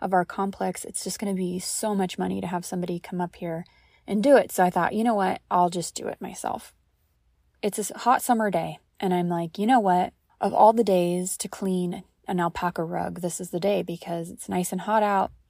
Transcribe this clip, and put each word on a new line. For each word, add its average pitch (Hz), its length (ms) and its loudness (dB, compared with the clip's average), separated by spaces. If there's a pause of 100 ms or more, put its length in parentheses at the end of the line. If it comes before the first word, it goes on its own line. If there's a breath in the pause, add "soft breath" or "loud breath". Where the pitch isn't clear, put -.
of 190 120 -4
our 180 120 4
complex, 190 600 -4
it's - 180 -10
just - 160 -8
gonna 202 160 -2
be 180 240 -4
so 214 360 -4
much 190 240 0
money 185 220 -2
to 190 60 -6
have 175 180 -4
somebody 175 340 -4
come 180 220 -8
up 175 160 -6
here 170 280 -6 (420 soft breath)
and 202 160 0
do 277 140 8
it. - 160 4
So 185 120 2
I 180 60 4
thought, 175 240 0
"You 220 100 0
know 233 100 2
what? 196 260 0 (100)
I'll 180 200 4
just 170 240 -6
do - 140 -8
it - 120 -10
myself." - 540 -10 (880)
It's 208 160 -2
a - 20 -4
s-, - 220 -8
hot 240 200 4
summer 220 280 2
day, 160 280 -4 (220)
and 185 140 2
I'm 175 140 0
like, 170 300 -4
"You 208 80 0
know 254 140 6
what? 180 320 2 (280)
Of 196 120 0
all 220 200 8
the 226 120 4
days 180 540 2
to 202 100 -8
clean 185 560 -2 (220)
an 185 140 -2
alpaca 170 440 -2
rug, 175 360 -6
this 175 200 -4
is 180 100 -10
the 175 100 -4
day 196 220 2
because 170 480 -8
it's - 180 -18
nice 180 240 -2
and 185 100 -6
hot 214 200 2
out. 202 300 2 (180)